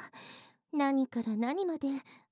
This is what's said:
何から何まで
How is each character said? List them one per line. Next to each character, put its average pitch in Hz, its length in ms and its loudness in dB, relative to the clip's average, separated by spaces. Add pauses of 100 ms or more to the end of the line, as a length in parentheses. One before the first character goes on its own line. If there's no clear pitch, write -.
(760)
何 269 340 4
か 233 160 -2
ら 220 120 -2
何 277 300 0
ま 330 120 0
で 285 100 -2 (440)